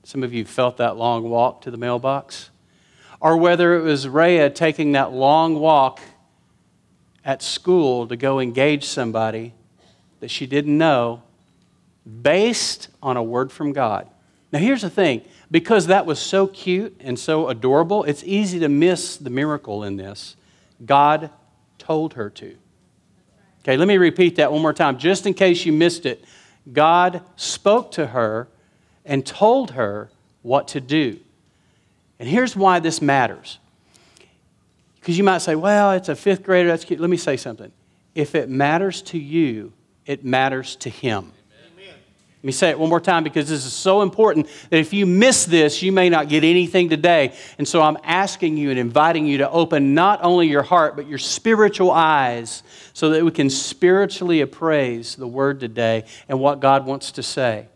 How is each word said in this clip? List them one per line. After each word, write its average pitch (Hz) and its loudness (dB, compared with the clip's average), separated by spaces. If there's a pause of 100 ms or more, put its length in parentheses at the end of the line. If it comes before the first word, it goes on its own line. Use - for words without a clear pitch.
some - -10
of 123 -6
you 113 -6
felt 123 -2
that 113 -2
long 117 -4
walk 117 -2
to 127 -14
the 120 -14
mailbox, 123 -6 (720)
or 165 4
whether 175 4
it 165 -2
was 147 -2
Rhea 156 4
taking 151 -2
that 139 0
long 151 2
walk 156 2 (1300)
at 135 -4
school 139 0
to 117 -6
go 135 0
engage 131 0
somebody 113 -4 (680)
that 123 -14
she - -8
didn't 147 0
know, 120 0 (1000)
based 190 0 (140)
on 127 -4
a 120 -4
word 123 -4
from 147 -6
God. 110 -4 (460)
Now, 147 -2
here's 233 0
the 175 -8
thing. 147 0 (260)
Because 165 2
that 185 4
was 156 -4
so 196 0
cute 190 -6
and 127 -8
so 156 -2
adorable, 143 0
it's 147 -6
easy 190 -2
to 156 0
miss 170 0
the 135 -12
miracle 139 -6
in 101 -8
this. 98 -16 (500)
God 147 2 (480)
told 160 -6
her 104 -10
to. 101 -20 (1040)
Okay, 135 2
let 160 2
me 202 4
repeat 175 4
that 147 2
one 151 -2
more 156 0
time, 143 0
just 185 0
in 196 0
case 180 2
you 165 2
missed 165 0
it. 123 -6 (480)
God 170 2 (160)
spoke - 0
to 156 -4
her 113 -4 (540)
and 139 -4
told 233 0
her 107 -6 (320)
what 127 -2
to - -10
do. 131 -2 (1000)
And 120 -12
here's 240 -2
why 190 2
this 160 -4
matters. 135 -2 (1400)
'Cause 170 -2
you 202 2
might 185 2
say, 165 -2
"Well, 202 2
it's 185 -4
a 147 -4
fifth 185 -2
grader, 180 2
that's 165 -2
cute." 151 -6
Let 170 -2
me 175 0
say 147 -4
something. 113 -16 (440)
If 147 -6
it 139 -2
matters 156 -2
to - -10
you, 139 -4 (340)
it 139 -8
matters 131 -2
to - -12
him. 107 -6 (460)
Let - -20
me 135 -6
say 165 2
it 139 -6
one 160 0
more 165 2
time 170 0
because 147 -2
this 143 -6
is 123 -10
so 190 2
important 190 2 (240)
that 165 4
if 156 -2
you 202 2
miss 202 4
this, 160 2
you 185 0
may 185 4
not 156 2
get 151 2
anything 175 2
today. 160 2 (260)
And 143 -4
so 165 2
I'm 156 2
asking 175 -2
you 143 -2
and 127 -2
inviting 151 2
you 143 0
to 135 0
open 156 2
not 190 2
only 175 4
your 143 2
heart, 156 2
but 139 -10
your 143 -10
spiritual 202 2
eyes 135 0 (300)
so 156 0
that 156 2
we 165 2
can 143 0
spiritually 180 0
appraise 131 -4
the 131 -12
word 135 -2
today 113 -2 (220)
and 131 -4
what 139 0
God 135 2
wants 135 -8
to 139 -12
say. 113 -4